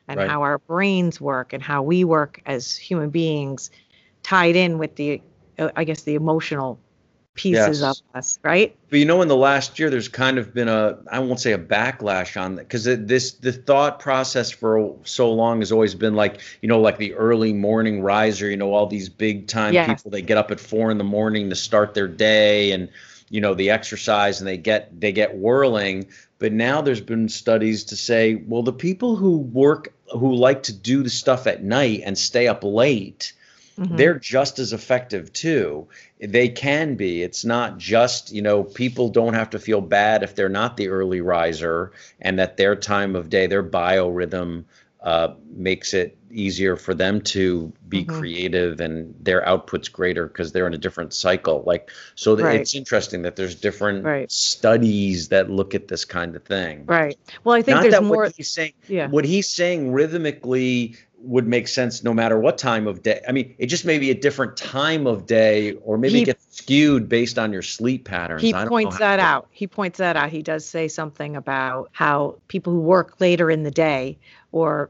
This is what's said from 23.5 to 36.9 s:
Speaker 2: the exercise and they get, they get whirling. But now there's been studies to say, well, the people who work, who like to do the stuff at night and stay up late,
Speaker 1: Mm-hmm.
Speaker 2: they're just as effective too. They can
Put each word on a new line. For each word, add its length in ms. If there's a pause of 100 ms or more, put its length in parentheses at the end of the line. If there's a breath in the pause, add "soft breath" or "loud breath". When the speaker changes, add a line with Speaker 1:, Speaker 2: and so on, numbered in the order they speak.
Speaker 2:
the 160
exercise 680
and 80
they 100
get, 340 (100)
they 100
get 220
whirling. 720 (320 loud breath)
But 160
now 280
there's 200
been 280
studies 560
to 100
say, 400
well, 260
the 120
people 420
who 220
work, 540 (200)
who 240
like 280
to 100
do 280
the 80
stuff 380
at 160
night 420
and 100
stay 320
up 160
late, 720 (420 soft breath)
Speaker 1:
Mm-hmm. 200
Speaker 2:
they're 240
just 400
as 120
effective 640
too. 540 (340 loud breath)
They 260
can 460